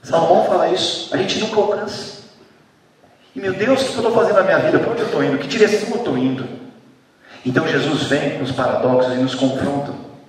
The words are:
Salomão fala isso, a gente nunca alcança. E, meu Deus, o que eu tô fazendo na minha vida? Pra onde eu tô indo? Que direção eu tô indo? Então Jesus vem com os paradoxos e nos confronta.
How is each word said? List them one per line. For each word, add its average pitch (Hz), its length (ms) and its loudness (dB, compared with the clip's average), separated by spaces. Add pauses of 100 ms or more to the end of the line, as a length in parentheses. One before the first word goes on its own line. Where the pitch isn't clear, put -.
Salomão - 440 4
fala - 220 2
isso, - 460 -4
a - 20 -2
gente - 220 -2
nunca 208 220 0
alcança. - 640 -4 (1120)
E, - 40 -10
meu 190 140 -2
Deus, 262 280 2
o 262 100 -2
que - 60 -4
eu 220 40 -2
tô 226 80 2
fazendo 208 240 4
na 190 80 6
minha 160 160 4
vida? - 220 2
Pra - 100 -2
onde - 120 -2
eu - 100 -2
tô 143 100 0
indo? 135 160 0
Que - 80 -6
direção 208 500 2
eu - 60 -4
tô 139 140 -2
indo? 127 280 -2 (1000)
Então 127 240 0
Jesus - 340 0
vem - 340 -2
com 135 60 -6
os 131 80 -4
paradoxos 127 640 2
e 254 60 -2
nos 262 180 0
confronta. 143 560 -2 (360)